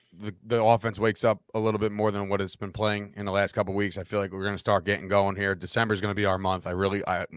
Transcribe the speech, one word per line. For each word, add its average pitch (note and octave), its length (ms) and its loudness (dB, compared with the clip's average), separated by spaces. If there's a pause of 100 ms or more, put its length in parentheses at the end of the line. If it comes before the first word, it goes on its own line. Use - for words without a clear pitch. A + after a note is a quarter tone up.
(140)
the, G2+ 200 -10 (120)
the A#2 180 2
offense A2 360 4
wakes G#2+ 240 0
up A2 180 2 (120)
a A2 60 -2
little G#2+ 200 2
bit G#2+ 120 0
more G#2+ 200 0
than G2+ 180 -4
what G2 120 0
it's F#2+ 140 -6
been G2 160 -10
playing G#2 440 -2
in G#2 100 -8
the G2 60 -4
last G2 220 0
couple G2 200 -2
weeks, G2+ 240 -2
I F#2 60 -6
feel G#2 160 -2
like G2 120 -2
we're F#2+ 120 -6
gonna G2+ 140 -2
start G2 280 2
getting G2 220 0
going G2 280 4
here. G2 200 0
December's G#2+ 460 0
gonna G#2 140 -2
be G#2 100 2
our F#2+ 120 4
month. F#2 300 -2
I F2+ 40 -4
really, G2 360 0
I F2+ 180 -2 (120)